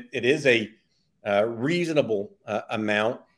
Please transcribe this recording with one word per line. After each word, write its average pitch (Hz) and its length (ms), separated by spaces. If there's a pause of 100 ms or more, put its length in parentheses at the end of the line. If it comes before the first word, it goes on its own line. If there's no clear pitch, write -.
(140)
it 127 100
is 135 220
a, 117 240 (560)
uh, 104 220
reasonable, 123 840 (140)
uh, 107 240
amount. 107 520 (160)